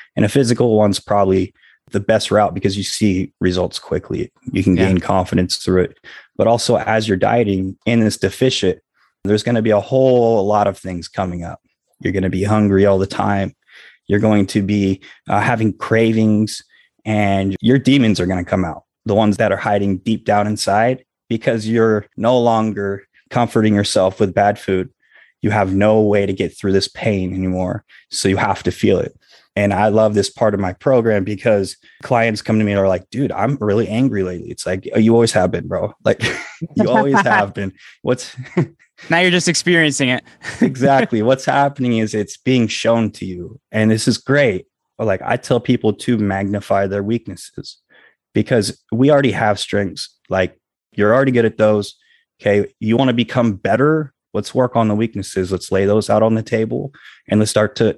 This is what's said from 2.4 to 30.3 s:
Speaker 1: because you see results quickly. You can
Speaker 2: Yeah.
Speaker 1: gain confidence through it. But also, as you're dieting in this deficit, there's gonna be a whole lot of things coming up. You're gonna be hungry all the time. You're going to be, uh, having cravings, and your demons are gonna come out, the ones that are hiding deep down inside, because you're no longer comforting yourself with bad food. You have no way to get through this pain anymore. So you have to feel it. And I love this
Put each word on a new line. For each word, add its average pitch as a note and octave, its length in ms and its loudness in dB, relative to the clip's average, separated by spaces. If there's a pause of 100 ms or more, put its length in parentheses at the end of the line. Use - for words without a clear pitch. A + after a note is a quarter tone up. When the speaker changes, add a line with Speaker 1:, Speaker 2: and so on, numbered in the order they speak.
Speaker 1:
because G2 220 -2
you G2+ 80 -4
see F#2 560 -2
results F2+ 380 -2
quickly. - 520 -8 (220)
You G2 100 0
can F#2 140 2
Speaker 2:
Yeah. F#2+ 100 2
Speaker 1:
gain F#2 120 2
confidence F#2 580 -2
through F#2 280 0
it. - 140 -8 (380)
But G2+ 100 0
also, A#2 300 2
as G#2+ 320 -2
you're G2 80 0
dieting G2 600 0 (100)
in A#2 140 2
this A2 180 0
deficit, G2+ 640 -2 (420)
there's G#2 180 0
gonna A#2+ 200 0
be A2+ 80 0
a G#2 100 2
whole A#2+ 640 2
lot G#2 200 2
of G2+ 120 -4
things F2+ 300 -12
coming F2+ 360 -6
up. E2 160 -14 (400)
You're F#2 120 -4
gonna F#2 180 -2
be F#2 140 -2
hungry G#2 420 4
all G2 120 4
the F#2+ 80 -2
time. G2 480 -4 (520)
You're G#2 140 0
going G#2+ 280 2
to G#2+ 140 -2
be, G2 380 0 (280)
uh, G#2 120 0
having A2 320 0
cravings, A2 920 0 (420)
and G2 560 0
your B2 180 4
demons B2 420 2
are F2+ 60 -2
gonna F2+ 180 -2
come F#2+ 200 -2
out, D#2+ 200 -10 (220)
the G#2 80 0
ones G#2 240 2
that A2 120 2
are F#2+ 60 0
hiding G2+ 420 -2
deep A2 260 -4
down G#2 220 2
inside, G#2+ 580 -2 (240)
because A2+ 380 -2
you're A2 400 2 (100)
no A#2+ 220 2
longer A2 640 0 (260)
comforting A2 440 2
yourself F#2+ 460 2
with G2 140 0
bad G2+ 240 2
food. F#2 320 -4 (500)
You G#2+ 100 -2
have G2 240 0
no G#2+ 260 4
way G#2 260 2
to G2 60 -2
get F#2 240 -6
through G2 160 -2
this F#2+ 160 0
pain F#2+ 440 -4
anymore. F#2 520 -4 (260)
So - 180 -4
you F#2+ 80 2
have G2 280 -2
to F#2+ 60 -2
feel F#2+ 280 2
it. - 160 -6 (420)
And G2+ 160 0
I G2+ 160 2
love G#2+ 260 2
this G2+ 160 0